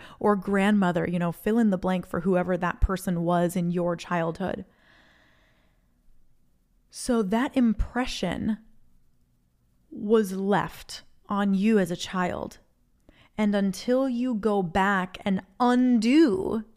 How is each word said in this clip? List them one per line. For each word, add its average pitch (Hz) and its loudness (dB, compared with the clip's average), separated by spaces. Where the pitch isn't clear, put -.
or 208 2
grandmother, 190 0
you 180 -2
know, 170 -2
fill 214 -2
in 220 4
the 180 0
blank 185 -2
for - -6
whoever 180 0
that 175 -4
person 180 -2
was 175 0
in 175 0
your 175 -2
childhood. 170 -4
So 233 -2
that 226 -2
impression 233 -2
was 220 2
left - -2
on 202 0
you 208 4
as 175 2
a 180 -6
child. - -6
And 208 2
until 240 0
you 247 -2
go 202 0
back 190 0
and 190 0
undo 247 4